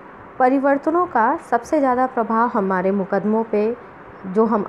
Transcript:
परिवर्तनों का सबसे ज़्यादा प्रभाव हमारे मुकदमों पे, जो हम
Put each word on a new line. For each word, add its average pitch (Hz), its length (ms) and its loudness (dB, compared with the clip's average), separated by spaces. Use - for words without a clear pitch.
परिवर्तनों 277 640 2
का 262 320 0
सबसे - 420 -2
ज़्यादा 254 260 2
प्रभाव 233 480 0
हमारे 190 380 0
मुकदमों 202 520 0
पे, 220 440 -4
जो 190 280 0
हम 214 240 0